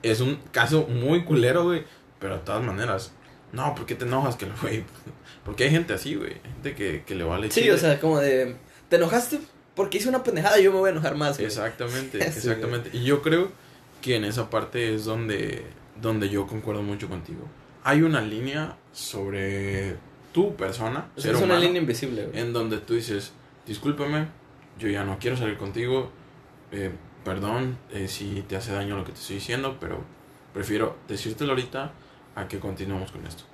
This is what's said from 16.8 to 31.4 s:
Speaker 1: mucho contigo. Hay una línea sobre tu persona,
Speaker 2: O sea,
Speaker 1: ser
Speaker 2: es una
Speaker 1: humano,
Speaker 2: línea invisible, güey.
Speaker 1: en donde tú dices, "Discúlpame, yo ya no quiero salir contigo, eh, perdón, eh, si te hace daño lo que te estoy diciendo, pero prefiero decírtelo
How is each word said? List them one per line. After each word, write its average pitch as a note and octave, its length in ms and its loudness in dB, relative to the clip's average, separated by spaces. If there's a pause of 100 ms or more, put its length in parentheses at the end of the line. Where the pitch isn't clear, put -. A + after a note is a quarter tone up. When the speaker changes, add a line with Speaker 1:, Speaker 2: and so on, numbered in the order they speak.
Speaker 1:
mucho G2+ 260 -4
contigo. F2 400 -10 (380)
Hay D3 160 6
una D#3+ 200 6
línea B2+ 540 -4 (160)
sobre G2 1040 -4 (380)
tu G3 240 2
persona, A2+ 580 -4
Speaker 2:
O C#3 60 -10
sea, A2 100 2
Speaker 1:
ser A#2 40 4
Speaker 2:
es - 20 6
una F#3 160 6
Speaker 1:
humano, F3 80 6
Speaker 2:
línea F3+ 200 4
invisible, A#2+ 440 -2
güey. G#2 160 -6
Speaker 1:
en A#2+ 100 -2
donde A2 280 -2
tú - 160 -2
dices, A#2 360 -2 (340)
"Discúlpame, C#3+ 600 -2 (520)
yo A2 100 -2
ya G2+ 160 0
no G2 140 -4
quiero B2 180 0
salir G#2+ 200 -2
contigo, B2 540 -2 (600)
eh, G2 200 -4 (320)
perdón, A#2 540 -2 (160)
eh, G2 160 -4
si G2+ 400 -6
te G2 80 -4
hace G2 160 -4
daño G2+ 240 -2
lo F2+ 80 -6
que - 80 -12
te - 60 -16
estoy - 180 -10
diciendo, B2+ 420 -4
pero - 240 -8 (500)
prefiero G#2+ 440 -2 (100)
decírtelo A2+ 440 -4